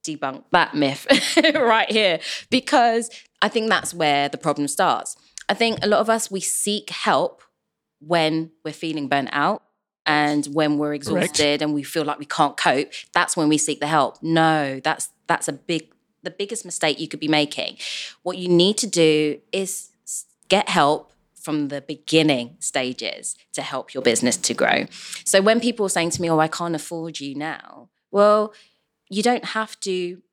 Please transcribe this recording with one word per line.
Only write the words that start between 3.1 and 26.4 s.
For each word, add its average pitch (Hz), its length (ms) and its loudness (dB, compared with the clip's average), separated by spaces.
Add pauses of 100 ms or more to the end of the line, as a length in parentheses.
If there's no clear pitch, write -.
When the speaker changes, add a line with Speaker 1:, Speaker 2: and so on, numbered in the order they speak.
Speaker 1:
I 208 80 2
think 220 180 -2
that's - 240 0
where 143 380 2
the 143 80 -8
problem 147 280 -2
starts. 147 480 0 (320)
I 208 60 -2
think 220 300 0
a - 40 -2
lot 208 140 4
of 208 80 0
us, 226 220 0
we 190 100 -4
seek - 480 -4
help - 540 0 (580)
when 160 500 0 (140)
we're 156 80 -10
feeling 156 360 -8
burnt 139 240 0
out 160 300 0 (440)
and 147 400 2
when 147 320 0
we're 147 200 -4
Speaker 2:
Correct. 139 80 -12
Speaker 1:
exhausted 147 560 0
and 151 120 -2
we 143 80 -2
feel 151 220 -4
like 147 140 -6
we 147 60 -12
can't 147 320 0
cope. 147 340 2 (220)
That's - 240 2
when 151 140 2
we 151 80 4
seek 147 220 -4
the 143 60 -2
help. 147 360 0
No, 156 600 2
that's, - 280 -4 (160)
that's - 220 -2
a 151 40 -6
big, 160 360 -6 (340)
the 185 80 -8
biggest 202 340 -8
mistake 165 360 -2
you 156 80 -6
could 151 120 -12
be 151 80 -4
making. 151 480 -2 (460)
What 180 160 -6
you 180 100 -4
need 180 300 4
to 226 80 -2
do 156 540 2 (120)
is 190 380 -6 (140)
s-, - 220 -12 (220)
get 190 200 4
help 156 440 2 (220)
from 151 340 -6
the 139 120 -10
beginning 151 800 0
stages - 760 -6 (160)
to 139 100 -8
help - 320 -10
your 131 80 -6
business 123 340 2
to - 180 -4
grow. - 320 2 (380)
So 196 160 4
when 220 200 4
people 220 260 -2
are 185 40 -4
saying 170 200 0
to - 120 -6
me, 170 60 -2
"Oh, 160 120 4